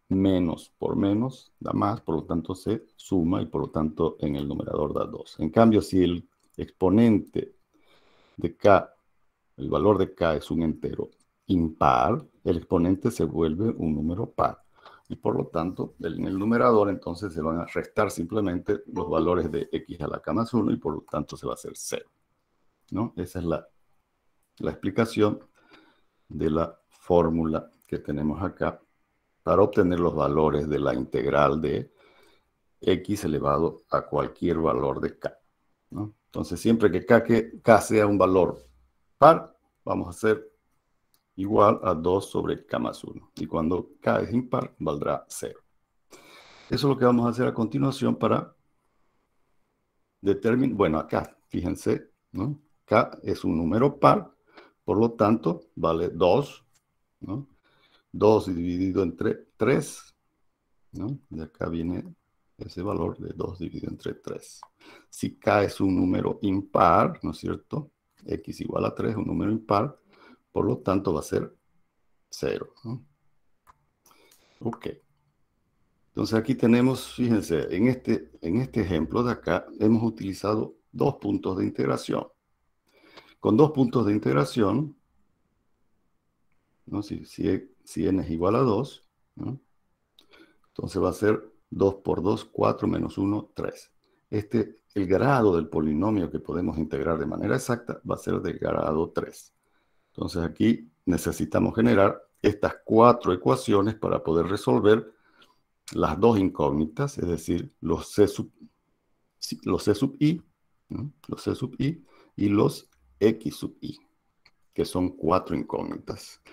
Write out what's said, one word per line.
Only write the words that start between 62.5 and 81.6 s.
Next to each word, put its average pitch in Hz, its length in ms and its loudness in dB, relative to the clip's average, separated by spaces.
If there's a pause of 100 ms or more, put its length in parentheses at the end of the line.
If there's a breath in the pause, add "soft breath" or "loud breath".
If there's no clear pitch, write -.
ese - 240 -12
valor 92 360 -4
de 87 140 -12
dos - 280 -8
dividido - 280 -8
entre - 260 -10
tres. - 460 -16 (480 loud breath)
Si - 280 -8
k 104 260 4
es - 180 -2
un 95 140 2
número 92 480 0
impar, 98 800 2
¿no 80 80 -6
es - 80 -10
cierto? 90 540 -8 (340)
X - 340 -8
igual - 240 -2
a 101 100 -2
tres, 110 220 -4
un 90 100 -4
número 87 260 -2
impar, 113 440 0 (540 soft breath)
por 92 160 0
lo 120 120 0
tanto 95 360 0
va 73 60 -2
a - 20 -8
ser - 320 -4 (720)
cero, - 540 -8
¿no? 117 220 -12 (1500 soft breath)
Ok. - 300 -8 (1200)
Entonces 110 280 -2
aquí 113 200 0
tenemos, 120 580 2
fíjense, 85 600 0
en 98 120 2
este, 127 540 -2
en 85 160 -2
este 131 240 -2
ejemplo 87 420 -2
de 123 80 0
acá - 360 -2 (120)
hemos 110 240 4
utilizado 107 720 -4 (160)
dos 139 240 0
puntos 98 440 -4
de 104 60 -2